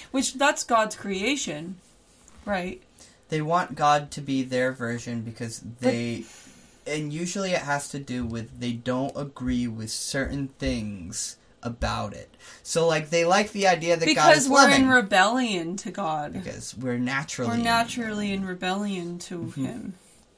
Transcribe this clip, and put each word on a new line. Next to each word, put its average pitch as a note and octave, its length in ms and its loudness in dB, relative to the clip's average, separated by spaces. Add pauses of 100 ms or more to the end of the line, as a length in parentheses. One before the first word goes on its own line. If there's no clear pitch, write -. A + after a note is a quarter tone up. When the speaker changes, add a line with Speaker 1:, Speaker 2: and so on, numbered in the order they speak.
(100)
Speaker 1:
Which, C4+ 240 0
that's C#4 300 2
God's A3 320 2
creation, F#3+ 800 -4 (680)
right? F#3+ 380 -4 (460)
Speaker 2:
They D#3 120 0
want D#3+ 360 0
God D3 360 4
to C#3+ 80 -10
be C3+ 220 -2
their B2+ 300 0
version A#2 500 -6
because A2+ 380 -10
Speaker 1:
But - 200 -14
Speaker 2:
they, A#2+ 440 0 (640)
and D3+ 260 -4
usually F3+ 400 -4
it D3+ 100 2
has C#3+ 280 -2
to C#3+ 100 -8
do B2 260 -4
with A#2 340 -8
they B2 120 -2
don't B2+ 440 -4
agree B2+ 520 -2
with A2 220 -6
certain C3+ 580 -4
things G#2+ 880 -6 (260)
about A2+ 500 -4
it. - 240 -16 (280)
So, E3 240 2
like, D#3 220 2
they E3+ 140 4
like G3+ 280 4
the G3 160 2
idea E3+ 280 4
that D#3+ 80 0
God D#4 100 6
Speaker 1:
Because - 300 8
Speaker 2:
is C#4 40 0
Speaker 1:
we're C#4 140 10
Speaker 2:
loving. C4+ 200 8
Speaker 1:
in C4 60 6
rebellion G3+ 880 4
to F#3 140 -8
God. D#3 400 -4
Speaker 2:
Because - 440 -10
we're B2 220 -4
naturally C3 540 -2
Speaker 1:
We're A#3 60 0
Speaker 2:
in A#3 40 0
Speaker 1:
naturally A3+ 680 0
in G3 120 -2
Speaker 2:
rebellion. F#3 680 -4
Speaker 1:
rebellion F3 60 -10
to F3+ 180 -10
Speaker 2:
Mm-hmm. C#3 260 -6
Speaker 1:
him. - 300 -8 (440)